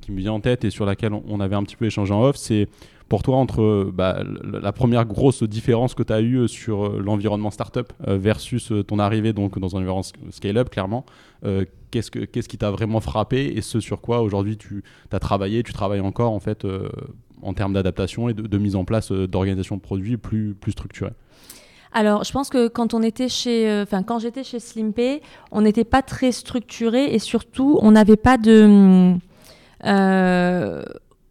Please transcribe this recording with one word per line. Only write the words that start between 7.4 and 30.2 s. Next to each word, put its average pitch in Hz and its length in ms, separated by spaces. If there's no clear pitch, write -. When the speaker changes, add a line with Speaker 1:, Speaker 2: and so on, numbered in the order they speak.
Speaker 1:
startup, 120 420
euh, 98 100
versus, 107 540
euh, 104 100
ton 104 160
arrivée 107 340
donc, 101 240
dans 95 200
un 95 40
environnement 92 220
sc-, 87 300
scale-up, 107 360
clairement, 104 360
euh, 95 200
qu'est-ce 113 180
que, 117 100
qu'est-ce 113 280
qui - 100
t'a 104 140
vraiment 107 260
frappé 127 560
et - 60
ce - 180
sur 101 220
quoi 120 220
aujourd'hui 101 340
tu 101 260
t'as 98 100
travaillé, 104 420
tu - 100
travailles 101 280
encore 110 320
en 101 80
fait, - 240
euh, 98 240
en 95 120
termes 98 200
d'adaptation 98 540
et 117 60
de, 107 80
de 104 160
mise 101 160
en 95 100
place, 110 280
euh, 95 160
d'organisation 95 480
de 95 60
produits 101 340
plus, 104 380
plus 101 180
structurée ? - 400
Speaker 2:
Alors, 208 320
je - 80
pense 269 160
que 240 200
quand 226 260
on 226 80
était 226 260
chez, 233 400
euh, 208 140
enfin, 196 200
quand 233 160
j'étais 233 260
chez 247 140
Slimpay, 233 640
on 208 100
n'était 214 240
pas 262 180
très - 300
structuré 233 840
et 220 40
surtout, 262 640
on 214 80
n'avait 214 260
pas 254 220
de, 220 260
hum, 185 540
euh, 180 1000